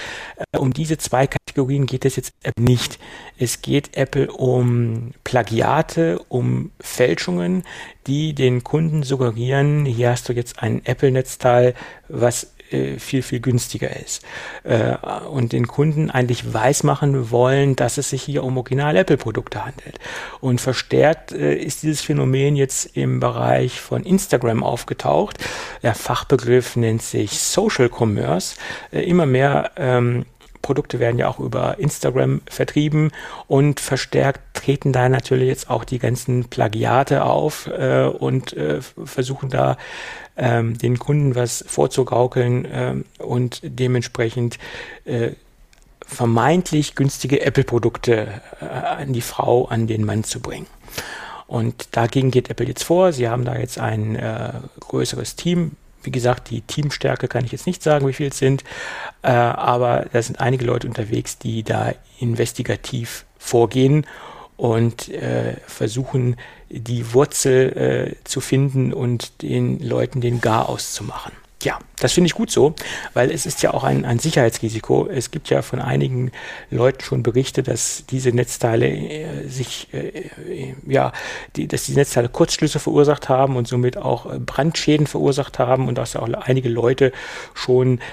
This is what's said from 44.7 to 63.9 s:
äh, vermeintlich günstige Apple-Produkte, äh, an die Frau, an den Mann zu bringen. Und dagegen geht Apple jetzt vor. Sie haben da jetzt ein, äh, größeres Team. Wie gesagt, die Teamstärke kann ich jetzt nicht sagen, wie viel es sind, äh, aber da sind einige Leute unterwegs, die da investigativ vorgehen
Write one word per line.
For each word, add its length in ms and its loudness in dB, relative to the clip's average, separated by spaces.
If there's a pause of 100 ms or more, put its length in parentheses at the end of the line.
äh, 260 -2 (760)
vermeintlich 920 2
günstige 440 0
Apple-Produkte, 880 2 (320)
äh, 40 -12
an 480 -4
die 80 0
Frau, 460 2
an 200 0
den 180 -2
Mann 200 -2
zu 160 -8
bringen. 260 -10 (800)
Und 500 -4
dagegen 340 2
geht 200 2
Apple 160 -2
jetzt 160 -6
vor. 300 4
Sie 160 -2
haben 160 -2
da 120 -2
jetzt 220 -6
ein, 380 -2
äh, 360 -6 (280)
größeres 560 -4
Team. 360 0 (320)
Wie 80 -6
gesagt, 380 0
die 100 -4
Teamstärke 680 -2
kann 180 -2
ich 60 -4
jetzt 160 -10
nicht 160 -4
sagen, 240 4
wie 60 0
viel 160 -4
es 100 -8
sind, 240 2 (600)
äh, 80 2
aber 840 4
da 100 4
sind 180 -8
einige 240 2
Leute 220 0
unterwegs, 520 -4
die 260 -4
da 280 -2 (280)
investigativ 1040 -4 (120)
vorgehen 680 4 (500)